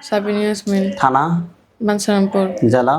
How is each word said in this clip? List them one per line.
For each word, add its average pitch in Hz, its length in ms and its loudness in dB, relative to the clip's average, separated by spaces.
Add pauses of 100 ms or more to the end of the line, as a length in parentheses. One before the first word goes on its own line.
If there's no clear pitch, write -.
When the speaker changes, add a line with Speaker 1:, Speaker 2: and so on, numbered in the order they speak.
Speaker 1:
সাবিনা 208 360 -2
ইয়াসমিন। 202 600 -2
Speaker 2:
থানা? 135 260 2 (580)
Speaker 1:
বাঞ্ছারামপুর। 196 880 0
Speaker 2:
জেলা? 127 280 2